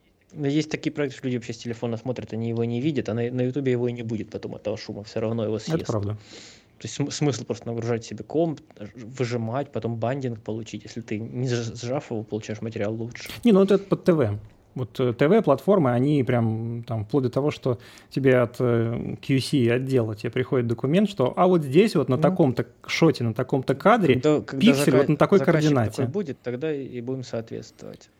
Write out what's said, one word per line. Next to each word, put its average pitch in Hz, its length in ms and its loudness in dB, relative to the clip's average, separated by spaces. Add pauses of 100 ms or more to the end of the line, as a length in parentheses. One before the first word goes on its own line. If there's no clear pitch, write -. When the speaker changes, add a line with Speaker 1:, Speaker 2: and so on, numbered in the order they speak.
(340)
Speaker 1:
Да 147 160 -4
есть 151 200 0
такие 156 220 -4
проекты, 143 260 -4
что 139 100 -8
люди 123 100 -2
вообще 117 160 -8
с - 40 -16
телефона 117 400 -6
смотрят, - 360 -8
они 113 160 -4
его 117 160 -2
не 120 160 -2
видят, 135 260 -2
а 104 60 -2
на, 117 180 -2
на 127 100 -2
Ютубе 127 300 0
его 120 160 0
и 120 60 -4
не 120 100 -8
будет 110 260 -6
потом 117 260 -10
этого 104 220 -6
шума, 101 280 -12
всё - 160 -8
равно 113 240 -2
его 107 100 -2
Speaker 2:
Это 104 100 -6
Speaker 1:
съест. 160 220 -4
Speaker 2:
правда. 104 220 -2 (720)
Speaker 1:
То - 40 -12
есть - 120 -10
см-, 143 200 -4
смысл 127 300 -2
просто 117 220 -8
нагружать 117 360 -4
себе 110 220 -12
комп, 156 340 -2 (180)
ж-, 107 180 -14
выжимать, 123 760 -4
потом 117 240 -4
бандинг 117 460 -4
получить, 110 420 -10
если 117 160 -14
ты 110 200 -6
не 127 280 -6
сж-, 117 340 -4
сжав 123 300 -6
его, 110 120 -4
получаешь 107 380 -8
материал 110 320 -4
лучше. 117 360 -10 (160)
Speaker 2:
Не, 233 80 8
ну 185 80 8
вот 196 100 4
это 196 140 4
под - 180 -2
Т 185 100 4
В. 110 240 2 (380)
Вот, - 240 -8
э, 123 140 2
Т 143 160 4
В 214 120 6
платформы, 151 520 4
они 139 320 2
прям 117 580 0
там 110 220 -4
вплоть 135 180 2
до 123 60 0
того, 135 200 0
что 131 300 -2 (300)
тебе 131 300 4
от, 120 200 0
э, 120 560 0 (100)
Q 135 140 2
C 120 320 2
отдела 123 460 0
тебе 113 140 -6
приходит 123 360 0
документ, 151 420 2
что 127 280 0
а 185 100 4
вот 180 160 4
здесь 156 320 4
вот 135 140 2
на 127 80 4
Speaker 1:
Ну. 156 40 -4
Speaker 2:
таком-то 156 440 2 (200)
шоте, - 380 2
на 113 100 0
таком-то 135 400 0
кадре 185 420 4
Speaker 1:
Когда, 139 260 2
когда 135 180 -8 (140)
Speaker 2:
пиксель 139 220 4
вот 135 80 6
Speaker 1:
зака-, 147 100 2
Speaker 2:
на 143 40 2
такой 190 220 4
Speaker 1:
заказчик 156 220 4
Speaker 2:
координате. 135 300 4
Speaker 1:
такой 135 160 -2
будет, 151 340 -6
тогда 131 320 -4
и, 139 100 -6
и 123 160 -10
будем 127 240 -6
соответствовать, 113 840 -10 (100)